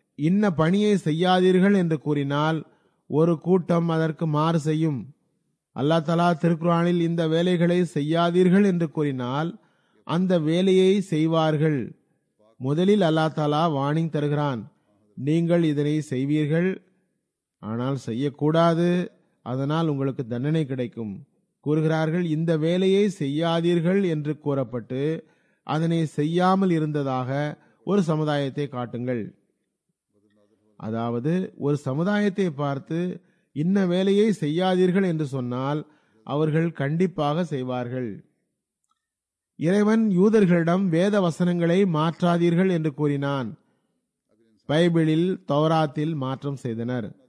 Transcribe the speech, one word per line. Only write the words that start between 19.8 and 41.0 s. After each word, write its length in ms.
உங்களுக்கு 400
தண்டனை 380
கிடைக்கும்." 600
கூறுகிறார்கள், 680
"இந்த 320
வேலையை 600
செய்யாதீர்கள்" 880
என்று 320
கூறப்பட்டு, 840
அதனை 420
செய்யாமல் 640
இருந்ததாக 880
ஒரு 180
சமுதாயத்தை 680
காட்டுங்கள். 680
அதாவது, 840
ஒரு 200
சமுதாயத்தை 720
பார்த்து, 720
"இன்ன 340
வேலையை 540
செய்யாதீர்கள்" 640
என்று 220
சொன்னால், 640
அவர்கள் 480
கண்டிப்பாக 720
செய்வார்கள். 840
இறைவன் 540
யூதர்களிடம், 800
"வேத 320